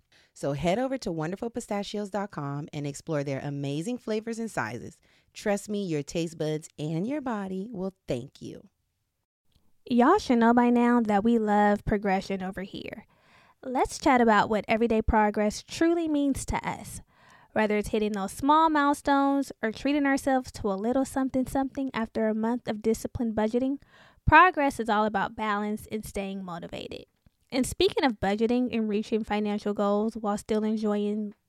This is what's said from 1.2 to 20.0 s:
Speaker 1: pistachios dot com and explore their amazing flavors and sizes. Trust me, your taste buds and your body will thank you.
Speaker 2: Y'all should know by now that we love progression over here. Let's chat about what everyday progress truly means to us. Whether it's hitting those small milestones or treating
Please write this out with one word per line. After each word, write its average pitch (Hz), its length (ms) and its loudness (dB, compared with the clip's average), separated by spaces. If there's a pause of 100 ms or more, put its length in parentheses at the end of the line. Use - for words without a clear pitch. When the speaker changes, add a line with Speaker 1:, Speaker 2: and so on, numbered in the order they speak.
Speaker 1:
pistachios 208 600 -6
dot 202 200 -6
com 143 420 -8
and 147 140 -6
explore 143 360 -4
their 139 200 -4
amazing 143 540 -4
flavors 220 420 -6
and 226 100 -6
sizes. 113 480 -8 (360)
Trust 202 360 -2
me, 202 140 -4
your 156 200 -2
taste 165 340 -4
buds 156 400 -4
and 165 300 -2
your 294 140 -4
body 202 500 -6
will 190 220 -6 (140)
thank 135 340 -6
you. 113 260 -14 (1200)
Speaker 2:
Y'all 247 280 6
should 247 220 2
know 226 140 6
by 240 160 6
now 240 320 4
that 208 220 2
we 233 140 4
love 208 480 4
progression 196 560 -2
over 185 200 -8
here. - 440 -12 (560)
Let's 262 380 -4
chat 254 220 4
about 214 280 4
what 208 180 -2
everyday 220 340 2
progress 214 600 2
truly 339 460 0
means 285 380 0
to - 220 -4
us. - 340 -10 (500)
Whether 214 260 2
it's 208 120 -2
hitting 214 240 0
those 196 180 -4
small 311 380 4
milestones 277 800 2 (100)
or 220 100 -2
treating 277 340 0